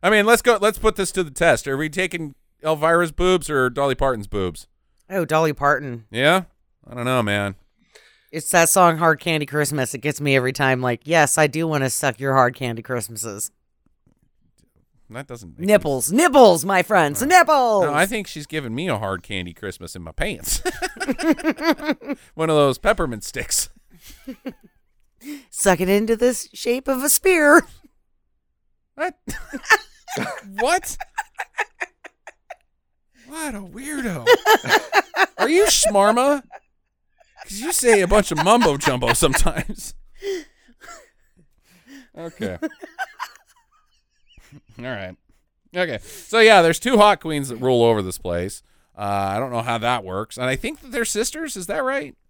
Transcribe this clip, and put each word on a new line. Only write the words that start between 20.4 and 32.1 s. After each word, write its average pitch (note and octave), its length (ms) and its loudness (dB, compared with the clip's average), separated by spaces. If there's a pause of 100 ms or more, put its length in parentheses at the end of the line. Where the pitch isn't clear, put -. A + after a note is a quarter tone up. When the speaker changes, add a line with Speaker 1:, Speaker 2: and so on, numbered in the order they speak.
Speaker 1:
<laughs> D#4 1700 -4
One D#3+ 160 -2
of D3+ 60 4
those C#3 200 4
peppermint D3 480 -2
sticks. - 460 -6 (560)
<laughs> C4 100 -14 (1120)
Speaker 2:
Suck F3+ 300 0
it F#3 80 -2
into G#3 260 2
the A#3+ 200 0 (180)
shape B3 360 -4
of C4 140 -2
a D4 60 -2
spear. D#4+ 580 4 (1300)
Speaker 1:
What? F4+ 200 -4 (120)
<laughs> - 80 -10 (1200)
What? D4+ 380 -2 (2250)